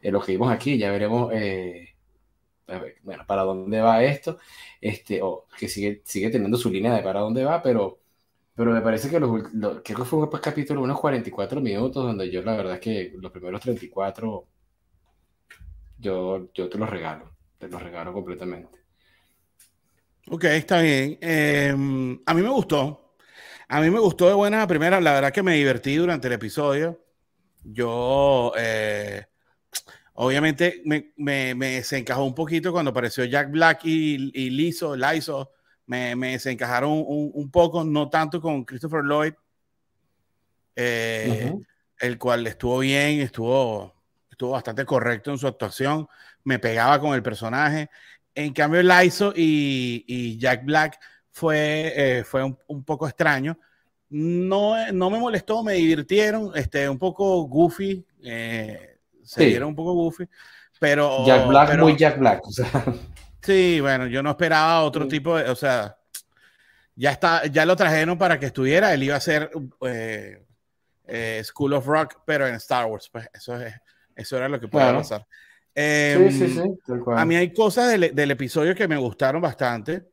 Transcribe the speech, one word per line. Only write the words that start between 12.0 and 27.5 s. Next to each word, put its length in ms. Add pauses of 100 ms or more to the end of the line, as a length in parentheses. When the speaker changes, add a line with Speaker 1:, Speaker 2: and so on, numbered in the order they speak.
Speaker 1:
donde 260
yo 120
la 140
verdad 180
es 60
que 380
los 140
primeros 280
treinta 240
y 40
cuatro, 580 (1500)
yo, 560
yo 140
te 100
los 120
regalo, 400 (280)
te 100
los 140
regalo 300
completamente. 680 (1500)
Speaker 2:
Ok, 160
está 360
bien. 400
Em, 1040
a 80
mí 80
me 60
gustó. 680 (520)
A 120
mí 100
me 100
gustó 280
de 60
buenas 280
a 60
primeras. 340
La 120
verdad 180
que 100
me 120
divertí 420
durante 320
el 60
episodio. 680 (600)